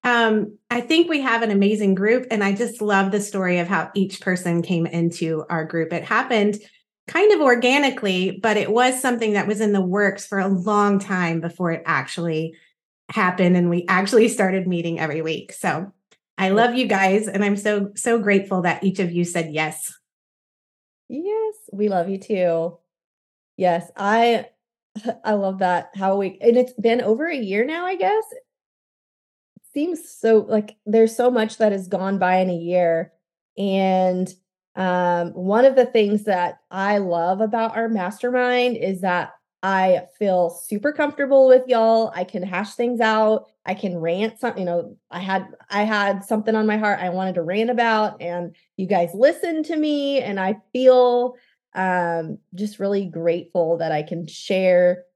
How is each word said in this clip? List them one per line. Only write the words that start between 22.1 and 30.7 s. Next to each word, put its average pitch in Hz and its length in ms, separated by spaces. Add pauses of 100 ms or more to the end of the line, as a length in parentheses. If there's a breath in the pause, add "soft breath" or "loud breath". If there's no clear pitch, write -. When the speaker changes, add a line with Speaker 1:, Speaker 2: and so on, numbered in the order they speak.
Speaker 2:
too. 175 600 (800)
Yes, 175 400
I, 226 520 (380)
<laughs> 220 380
I 214 100
love 190 260
that, 180 360
how 196 220
we, 190 240
and 233 160
it's 247 160
been 226 280
over 233 260
a 330 100
year 208 280
now, 330 200
I 370 100
guess. 403 360
It - 1300 (100)
seems 311 360
so, 220 400
like, 214 360